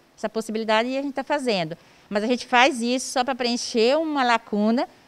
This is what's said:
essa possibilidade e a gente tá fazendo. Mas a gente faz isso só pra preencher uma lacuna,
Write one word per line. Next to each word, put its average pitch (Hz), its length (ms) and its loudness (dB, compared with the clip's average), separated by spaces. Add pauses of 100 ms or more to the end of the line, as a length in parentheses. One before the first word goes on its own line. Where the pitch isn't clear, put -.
(160)
essa 214 140 -6
possibilidade 220 580 -2
e 262 80 -4
a 277 60 -4
gente 277 100 -6
tá 269 100 -6
fazendo. 220 540 -2 (320)
Mas 202 160 -2
a - 20 -2
gente 247 200 -2
faz 254 340 4
isso 247 320 -2
só 262 100 0
pra 254 120 -2
preencher 240 640 0
uma 302 260 0
lacuna, 226 640 0 (200)